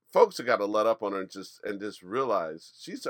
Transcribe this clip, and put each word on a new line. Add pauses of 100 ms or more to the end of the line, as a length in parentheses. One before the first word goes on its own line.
(120)
folks
have
gotta
let
up
on
her
and
just,
and
just
realize
she's,